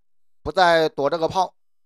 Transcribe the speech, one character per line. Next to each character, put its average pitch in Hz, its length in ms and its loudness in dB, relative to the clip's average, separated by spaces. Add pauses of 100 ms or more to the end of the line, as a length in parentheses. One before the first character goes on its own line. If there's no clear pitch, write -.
(420)
不 151 100 -10
再 165 380 2
躲 139 200 -4
这 170 80 -4
个 160 80 -2
炮， 175 300 -4 (300)